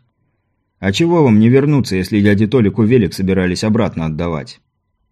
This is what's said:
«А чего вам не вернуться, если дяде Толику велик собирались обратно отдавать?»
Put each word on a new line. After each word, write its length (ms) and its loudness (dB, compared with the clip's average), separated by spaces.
«А 100 -2
чего 320 0
вам 160 4
не 100 4
вернуться, 460 0
если 260 -2
дяде 280 2
Толику 340 0
велик 320 2
собирались 480 -2
обратно 440 -2
отдавать?» 540 -8